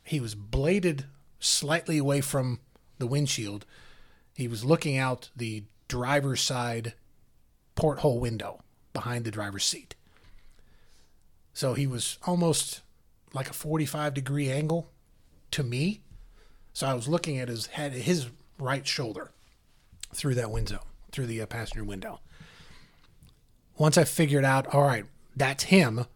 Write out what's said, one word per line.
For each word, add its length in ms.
he 160
was 160
bladed 680
slightly 580
away 240
from 380
the 100
windshield. 580
He 120
was 180
looking 320
out 380
the 280
driver's 540
side 520
porthole 440
window 420
behind 300
the 80
driver's 320
seat. 320
So 200
he 140
was 380
almost 560
like 160
a 40
forty-five 600
degree 360
angle 400
to 120
me. 380
So 160
I 60
was 140
looking 300
at 120
his 180
head, 260
his 340
right 300
shoulder 440
through 220
that 160
window, 320
through 140
the, 160
uh, 40
passenger 380
window. 380
Once 200
I 60
figured 420
out, 280
"All 100
right, 220
that's 300
him. 400